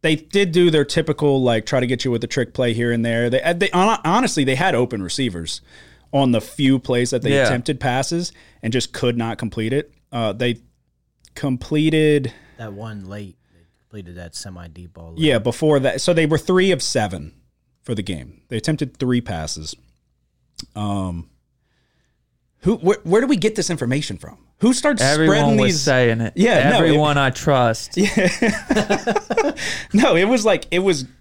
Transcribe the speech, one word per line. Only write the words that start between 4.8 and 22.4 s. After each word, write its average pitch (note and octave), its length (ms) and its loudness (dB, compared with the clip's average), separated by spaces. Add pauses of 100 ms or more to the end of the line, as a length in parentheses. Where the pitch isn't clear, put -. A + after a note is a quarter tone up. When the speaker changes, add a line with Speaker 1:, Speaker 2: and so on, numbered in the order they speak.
Speaker 1:
receivers F2+ 600 -6 (520)
on C#3 200 2
the A2+ 60 2
few C3+ 380 0
plays B2 320 -2
that B2 140 -2
they C#3 100 0
Speaker 2:
Yeah. C#3 120 2
Speaker 1:
attempted B2 340 -2
passes C#3 520 -4 (300)
and A#2 100 -4
just B2 220 -4
could A#2+ 240 -2
not A2+ 220 -6
complete A2+ 340 -4
it. D3 180 -4 (200)
Uh, A2+ 220 -2
they A#2+ 240 -2 (760)
completed D3+ 960 0 (260)
Speaker 3:
That A2 160 -12
one G#2 360 -12
late, G2+ 280 -14 (160)
they E2+ 60 -20 (200)
completed F2+ 380 -18
that F2 180 -16
semi-deep F2 580 -16
ball E2 200 -18
late. A2+ 60 -12
Speaker 1:
Yeah, D3 200 2
before C#3 400 2
that. C3 220 0
So F3+ 120 2
they D#3+ 140 4
were D#3 100 2
three F#3 340 2
of D3 120 0
seven F#2 500 -4 (480)
for A#2+ 140 -6
the G2+ 80 -6
game. D2 460 -10
They A#2 80 -6
attempted D3 400 -4
three B2 240 0
passes. D#2 540 -10 (1000)
Um, F#2+ 540 -6 (1300)